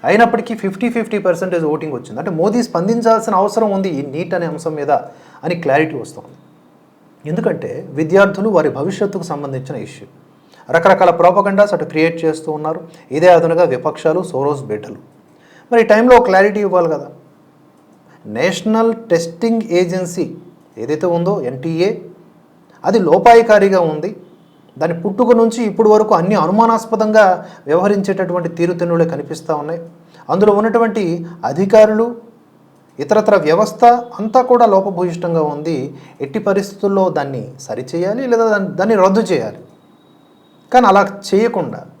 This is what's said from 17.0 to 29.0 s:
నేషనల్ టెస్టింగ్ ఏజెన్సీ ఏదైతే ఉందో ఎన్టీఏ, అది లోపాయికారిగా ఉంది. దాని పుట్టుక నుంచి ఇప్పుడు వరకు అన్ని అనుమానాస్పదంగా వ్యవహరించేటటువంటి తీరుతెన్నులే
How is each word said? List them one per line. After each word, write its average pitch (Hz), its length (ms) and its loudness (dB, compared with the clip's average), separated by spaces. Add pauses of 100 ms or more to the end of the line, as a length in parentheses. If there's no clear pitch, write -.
నేషనల్ 202 680 -4 (160)
టెస్టింగ్ 220 600 -2
ఏజెన్సీ 175 680 -4 (420)
ఏదైతే 151 300 -6
ఉందో 170 340 -2
ఎన్టీఏ, 160 540 -4 (880)
అది 214 140 2
లోపాయికారిగా 196 800 6
ఉంది. 160 420 -4 (560)
దాని 170 240 -4
పుట్టుక 214 300 0
నుంచి 226 320 2
ఇప్పుడు 214 260 2
వరకు 214 260 4
అన్ని 180 200 0
అనుమానాస్పదంగా 214 1120 2 (200)
వ్యవహరించేటటువంటి 180 840 0
తీరుతెన్నులే 170 560 0